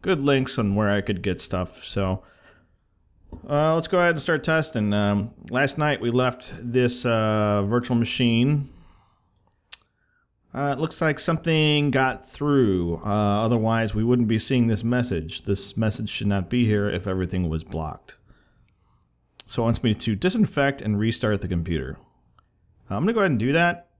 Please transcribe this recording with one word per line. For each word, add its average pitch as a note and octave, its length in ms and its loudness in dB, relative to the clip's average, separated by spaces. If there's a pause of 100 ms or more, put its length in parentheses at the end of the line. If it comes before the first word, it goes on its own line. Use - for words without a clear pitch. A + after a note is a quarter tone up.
good E3+ 180 0
links C3+ 380 2
on G2 160 2
where G#2 160 2
I G2+ 100 2
could G2 220 -4
get F#2 180 -2
stuff. - 420 -6
So, F#2+ 380 -2 (1300)
uh, D3+ 240 2
let's E3 140 0
go F#3 100 0
ahead F3 140 4
and D#3+ 100 -2
start D#3 220 0
testing. C3+ 500 0
Um, G2+ 380 0 (180)
last C3+ 300 0
night D3+ 220 0
we A#2+ 100 -2
left B2 500 -2
this, B2 420 0
uh, G#2+ 600 2
virtual A#2+ 340 0
machine. B2 720 2 (1800)
Uh, C#3+ 220 -2
it C3 60 -6
looks D#3+ 200 -4
like D#3 180 0
something D3+ 720 2
got C3 360 0
through. G2 800 2
Uh, G#2 380 2
otherwise, A2+ 500 0
we G#2+ 100 0
wouldn't A#2+ 260 2
be A2 100 2
seeing B2 260 2
this A2 180 0
message. A2+ 600 -2
This - 340 -4
message G#2+ 320 0
should - 160 -4
not G2 240 0
be A#2+ 160 2
here G#2 240 0
if F2+ 160 -4
everything F#2 420 -2
was D#2 160 -4
blocked. - 540 -10 (1300)
So - 160 -4
it F#2+ 40 2
wants - 180 2
me A2 100 4
to G#2+ 220 0
disinfect C#3+ 680 0
and G#2+ 160 0
restart G#2+ 440 0
the F#2 60 -6
computer. E2 520 -4 (880)
I'm G2+ 140 -2
gonna G#3+ 100 2
go A3+ 60 0
ahead F#3+ 120 2
and A#2+ 80 0
do A#2+ 120 0
that. E3+ 380 0 (100)